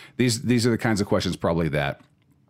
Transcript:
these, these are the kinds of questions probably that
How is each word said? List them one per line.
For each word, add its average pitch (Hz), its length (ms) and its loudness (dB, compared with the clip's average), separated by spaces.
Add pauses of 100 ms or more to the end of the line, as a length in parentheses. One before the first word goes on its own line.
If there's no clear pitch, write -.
(180)
these, 120 260 0
these 117 240 2
are - 20 2
the 113 80 0
kinds 110 240 0
of 101 60 -2
questions 92 280 0
probably 85 340 0
that 71 300 -2 (500)